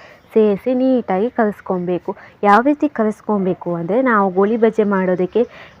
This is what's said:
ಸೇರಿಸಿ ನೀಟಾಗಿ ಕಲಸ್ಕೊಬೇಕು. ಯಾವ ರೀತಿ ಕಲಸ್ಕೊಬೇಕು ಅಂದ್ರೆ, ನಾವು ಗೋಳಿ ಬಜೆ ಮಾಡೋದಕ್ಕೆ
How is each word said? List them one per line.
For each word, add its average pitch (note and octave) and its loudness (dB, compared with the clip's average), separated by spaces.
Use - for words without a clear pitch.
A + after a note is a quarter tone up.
ಸೇರಿಸಿ G#3+ 0
ನೀಟಾಗಿ B3 0
ಕಲಸ್ಕೊಬೇಕು. F#3 -4
ಯಾವ G3+ 6
ರೀತಿ D4 0
ಕಲಸ್ಕೊಬೇಕು G3 -4
ಅಂದ್ರೆ, E3+ -2
ನಾವು G#3 2
ಗೋಳಿ G3+ 2
ಬಜೆ A3 2
ಮಾಡೋದಕ್ಕೆ F#3+ 0